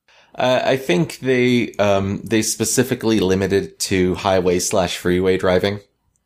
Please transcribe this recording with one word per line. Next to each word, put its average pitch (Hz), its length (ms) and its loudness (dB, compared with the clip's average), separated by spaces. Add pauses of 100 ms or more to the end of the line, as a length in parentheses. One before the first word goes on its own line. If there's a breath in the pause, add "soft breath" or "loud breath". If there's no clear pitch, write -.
(340 soft breath)
Uh, 127 300 0
I 135 120 2
think 170 440 -2
they, 123 540 2
um, 98 480 0
they 110 200 0
specifically 113 760 0
limited 95 600 0
to 92 340 0
highway 92 460 0
slash 92 360 -2
freeway 92 420 0
driving. 95 420 0 (460)